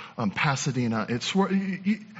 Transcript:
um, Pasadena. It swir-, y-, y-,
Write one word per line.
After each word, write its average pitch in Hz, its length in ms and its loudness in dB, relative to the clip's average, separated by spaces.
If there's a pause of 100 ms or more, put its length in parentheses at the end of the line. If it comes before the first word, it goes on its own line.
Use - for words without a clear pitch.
(180)
um, 110 120 2
Pasadena. 123 800 0
It 117 120 0
swir-, 190 300 2
y-, 190 340 0
y-, 214 140 2 (200)